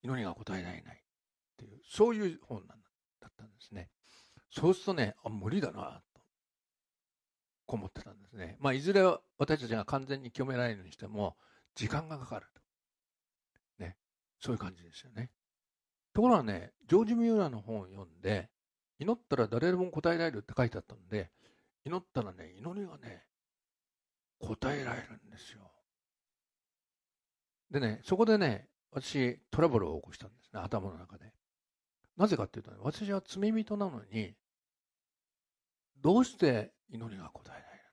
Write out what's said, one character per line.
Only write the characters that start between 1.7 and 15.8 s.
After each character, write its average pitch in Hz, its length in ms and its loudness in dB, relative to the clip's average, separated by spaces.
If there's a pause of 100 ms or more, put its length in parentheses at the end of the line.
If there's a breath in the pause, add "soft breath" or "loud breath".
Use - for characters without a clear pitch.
う、 123 60 -20 (100)
そ 226 200 6
う 226 60 0
い 202 180 -2
う - 100 -16
本 95 240 -12
な - 80 -20
ん - 60 -20 (400)
だ - 80 -20
っ - 80 -20
た 110 80 -20
ん - 20 -20
で 104 140 -20
す - 100 -20
ね。 92 180 -14 (600 soft breath)
そ 156 180 4
う 185 40 8
す 185 80 0
る - 60 -10
と 196 60 0
ね、 117 300 0
あ、 113 60 -6
無 107 200 -4
理 185 120 0
だ 120 100 -2
な - 320 -12 (100)
と、 - 80 -20 (1400)
こ 123 120 -6
う - 20 -4
思 98 80 -8
っ - 40 -12
て - 120 -14
た - 80 -18
ん - 100 -20
で - 60 -20
す - 60 -20
ね。 92 260 -12
ま 139 120 0
あ、 - 20 2
い 135 80 -2
ず 175 100 0
れ 196 100 8 (380)
私 143 220 2
た 120 60 -8
ち 113 60 -2
が 107 120 -2
完 135 200 -2
全 135 160 -6
に 123 80 -12
清 127 160 -4
め 131 120 -2
ら 123 100 0
れ 110 80 -4
る 95 80 -16
に 90 80 -18
し - 60 -20
て 104 100 -14
も、 104 300 -4 (360 soft breath)
時 - 140 -6
間 156 220 -2
が 151 100 -8
か 131 60 -10
か 107 140 -10
る - 140 -18
と。 - 80 -20 (1160)
ね。 90 160 -10 (460)
そ 131 100 -4
う 117 40 0
い - 20 -6
う - 20 -6
感 92 160 -8
じ 87 80 -20
で 82 100 -20
す - 100 -18
よ 127 80 -20
ね。 113 200 -10 (800)